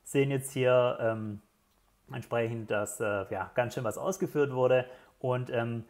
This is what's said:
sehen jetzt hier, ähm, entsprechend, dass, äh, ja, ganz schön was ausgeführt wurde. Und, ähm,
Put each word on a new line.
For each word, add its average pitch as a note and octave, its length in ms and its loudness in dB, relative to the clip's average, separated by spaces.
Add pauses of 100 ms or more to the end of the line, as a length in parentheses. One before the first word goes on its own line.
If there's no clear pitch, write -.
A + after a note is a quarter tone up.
sehen C#3 280 2
jetzt C3+ 200 -4
hier, B2 480 4
ähm, A2 420 -2 (720)
entsprechend, A#2 600 -2
dass, G#2 280 -2
äh, G#2 300 -2
ja, F#2 240 -6
ganz A#2+ 200 0
schön C3+ 100 -4
was G#2+ 140 -2
ausgeführt D3 560 0
wurde. B2+ 320 4 (340)
Und, B2+ 300 -2
ähm, A#2 400 -2